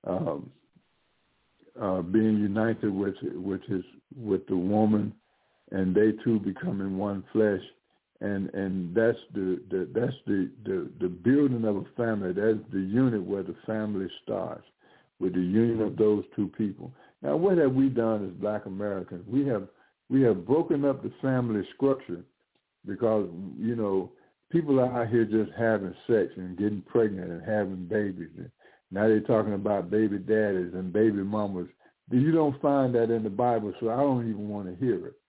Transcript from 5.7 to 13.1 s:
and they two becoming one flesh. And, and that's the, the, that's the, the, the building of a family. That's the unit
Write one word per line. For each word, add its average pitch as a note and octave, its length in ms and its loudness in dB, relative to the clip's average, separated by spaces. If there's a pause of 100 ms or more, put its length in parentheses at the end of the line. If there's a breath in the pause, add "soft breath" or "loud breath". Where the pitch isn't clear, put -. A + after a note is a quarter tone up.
and F#2 220 0
they G#2+ 180 6 (120)
two A2 160 2
becoming G2 560 -4
one G2 360 -4
flesh. G#2 280 4 (600)
And, G2 340 -4
and F#2 400 -4
that's A2+ 240 4 (140)
the, F#2 280 -2 (100)
the, F#2 240 -4
that's B2+ 220 -2 (100)
the, G2 240 0 (140)
the, F#2 260 -4 (100)
the F2+ 80 -2
building A#2+ 560 2
of G#2+ 120 0
a F2 80 -6 (120)
family. G#2+ 360 -2
That's G#2+ 260 2 (140)
the F#2+ 80 -2
unit A2 420 2